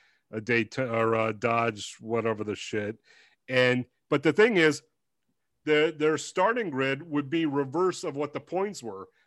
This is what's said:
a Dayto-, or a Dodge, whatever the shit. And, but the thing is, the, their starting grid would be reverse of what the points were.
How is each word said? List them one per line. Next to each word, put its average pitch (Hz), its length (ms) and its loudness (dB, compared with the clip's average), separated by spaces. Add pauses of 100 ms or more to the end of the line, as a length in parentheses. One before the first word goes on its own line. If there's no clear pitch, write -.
(320)
a 110 100 -6
Dayto-, 117 500 -2
or 113 220 2
a 110 200 0
Dodge, 117 680 -2
whatever 113 440 -2
the 104 120 -4
shit. 104 420 -6 (500)
And, 127 380 2 (240)
but 139 140 0
the 160 100 4
thing 214 240 6
is, 156 240 4 (840)
the, 151 320 4
their 151 200 2
starting 208 520 0
grid 135 340 -2
would 147 260 -4
be 165 160 0
reverse 147 580 0
of 151 120 -6
what 143 180 -4
the 147 60 -6
points 185 420 -6
were. 98 260 -12 (200)